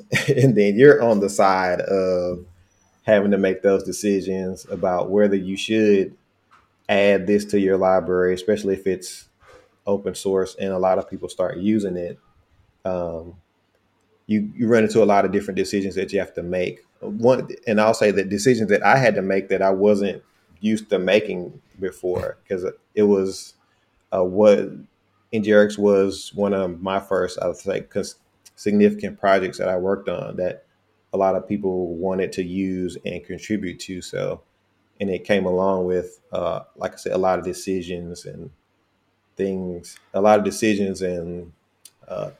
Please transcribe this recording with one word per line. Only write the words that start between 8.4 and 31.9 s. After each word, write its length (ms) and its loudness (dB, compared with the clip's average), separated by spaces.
if 120 -8
it's 400 -8
open 300 -4
source 400 -2
and 160 -6
a 80 -4
lot 180 2
of 120 -6
people 180 -12
start 300 -6
using 400 -2
it. 200 -8
Um, 500 -6
you, 280 -2
you 120 -2
run 160 6
into 200 4
a 20 6
lot 200 4
of 60 -2
different 260 -4
decisions 380 -4
that 180 -6
you 60 0
have 160 -6
to 80 -8
make 420 -4
one, 420 0
and 120 2
I'll 140 4
say 180 2
that 180 -2
decisions 400 0
that 140 2
I 140 6
had 180 2
to 60 -2
make 280 -2
that 120 0
I 100 4
wasn't 520 2
used 300 -4
to 100 6
making 640 0
before, 580 -6
'cause 180 -4
it 80 4
was, 500 0
uh, 100 0
what, 460 6
N 120 -2
G 80 0
R 120 8
X 140 0
was 580 2
one 180 -2
of 280 -4
my 180 -2
first, 420 -4
I 60 -2
would 100 -4
say, 240 -6
cons-, 340 -8
significant 640 0
projects 380 2
that 100 -2
I 100 -2
worked 300 -4
on 300 -8
that 280 -6
a 60 -6
lot 180 2
of 120 -6
people 480 -4